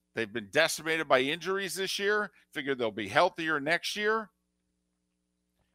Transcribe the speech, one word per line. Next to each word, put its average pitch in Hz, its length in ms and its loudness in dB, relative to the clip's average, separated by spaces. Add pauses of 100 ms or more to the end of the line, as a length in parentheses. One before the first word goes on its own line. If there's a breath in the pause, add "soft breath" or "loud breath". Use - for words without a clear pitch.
(160)
they've 110 160 -4
been 110 180 -8
decimated 156 600 0
by 135 100 8
injuries 170 560 -2
this 185 240 -4
year. 202 320 0 (220 soft breath)
Figure 139 200 -2
they'll 123 160 0
be 101 200 -6
healthier 160 500 2
next 160 380 -2
year. 214 320 0 (1500)